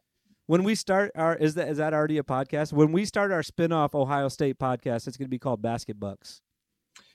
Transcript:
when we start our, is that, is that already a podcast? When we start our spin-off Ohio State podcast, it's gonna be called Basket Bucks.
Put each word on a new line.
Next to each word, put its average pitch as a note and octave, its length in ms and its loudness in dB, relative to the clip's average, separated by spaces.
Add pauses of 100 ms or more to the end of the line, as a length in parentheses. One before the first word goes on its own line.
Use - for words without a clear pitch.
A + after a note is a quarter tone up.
(460)
when F3 180 4
we G#3+ 120 2
start G3+ 400 0
our, E3 200 2
is D#3 200 2
that, D#3+ 140 -2
is D3+ 80 -4
that D#3 160 0
already D3+ 260 2
a C#3+ 40 0
podcast? C#3+ 480 -4
When D3+ 200 6
we G3 140 2
start G3+ 260 0
our E3+ 120 0
spin-off E3 520 0
Ohio C#3 340 0
State C3+ 300 -2
podcast, B2+ 480 -4
it's B2+ 100 -10
gonna C#3 120 -8
be B2+ 100 -4
called A#2 220 -2
Basket A2+ 380 -4
Bucks. - 420 -12 (720)